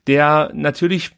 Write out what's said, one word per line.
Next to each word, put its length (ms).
der 480
natürlich 640